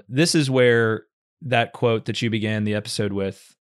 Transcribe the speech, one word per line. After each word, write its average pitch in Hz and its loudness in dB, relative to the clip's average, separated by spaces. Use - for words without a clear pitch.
this 143 0
is 147 0
where 117 4
that 120 -2
quote 117 -2
that 110 -6
you 117 0
began 107 -2
the 104 -2
episode 104 -4
with, 98 -6